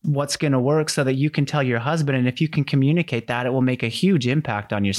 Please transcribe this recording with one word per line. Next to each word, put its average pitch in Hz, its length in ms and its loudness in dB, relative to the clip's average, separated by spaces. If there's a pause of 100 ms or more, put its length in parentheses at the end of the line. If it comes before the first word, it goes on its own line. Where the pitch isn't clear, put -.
what's 143 340 -2
gonna 139 240 0
work 151 300 0
so 143 140 -2
that 131 100 2
you 147 160 0
can 143 160 0
tell 147 160 -2
your 123 160 0
husband. 139 400 0
And 123 100 2
if 123 120 -4
you 156 80 2
can 151 160 0
communicate 139 640 0
that, 123 180 -2
it 123 40 0
will 131 120 2
make 127 200 0
a 117 60 -2
huge 151 380 2
impact 120 480 -2
on 101 100 0
your 98 140 2